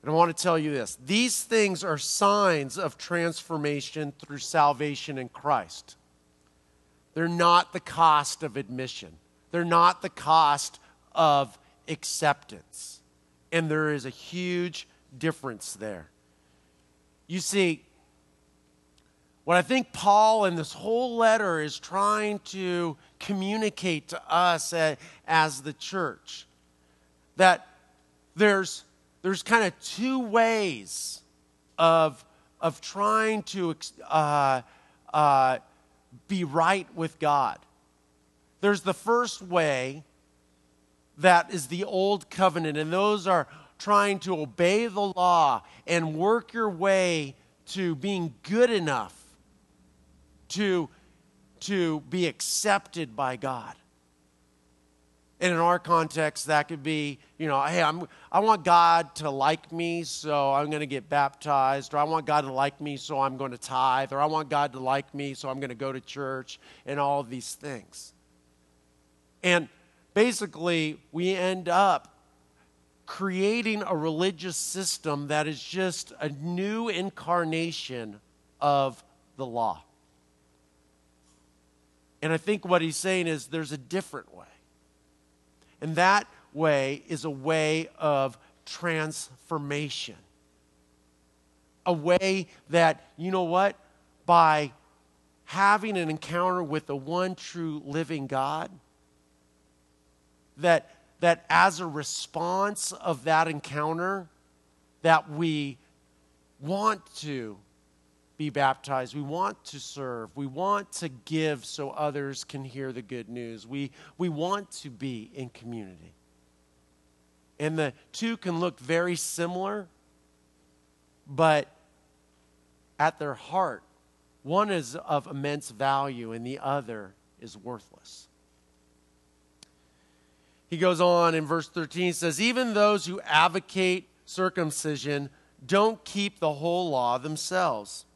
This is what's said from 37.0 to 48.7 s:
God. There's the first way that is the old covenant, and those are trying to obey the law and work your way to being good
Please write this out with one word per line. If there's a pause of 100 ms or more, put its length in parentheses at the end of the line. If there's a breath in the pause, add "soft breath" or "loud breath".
God. (1000)
There's
the
first
way (1120)
that
is
the
old
covenant,
and
those
are (280 loud breath)
trying
to
obey
the
law (220 loud breath)
and
work
your
way (320 soft breath)
to
being (100)
good